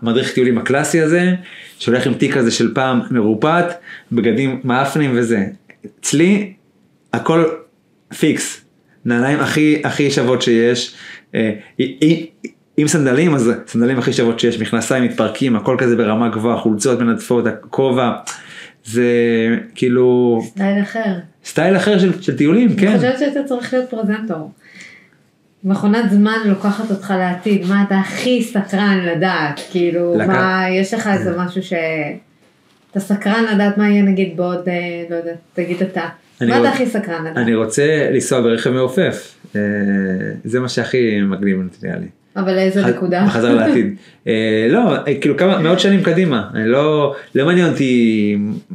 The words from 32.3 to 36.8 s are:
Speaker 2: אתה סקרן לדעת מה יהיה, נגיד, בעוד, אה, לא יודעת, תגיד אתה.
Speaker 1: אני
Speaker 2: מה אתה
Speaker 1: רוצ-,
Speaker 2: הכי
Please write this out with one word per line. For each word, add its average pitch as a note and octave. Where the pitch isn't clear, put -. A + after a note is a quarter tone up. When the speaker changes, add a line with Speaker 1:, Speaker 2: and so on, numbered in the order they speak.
Speaker 2:
אתה G3
סקרן G#3
לדעת G3+
מה G#3
יהיה, G3+
נגיד, F#3
בעוד, F3+
אה, F3
לא E3+
יודעת, E3+
תגיד F3
אתה. F3+
Speaker 1:
אני A#2+
Speaker 2:
מה A#3+
אתה B3
Speaker 1:
רוצ-, -
Speaker 2:
הכי C4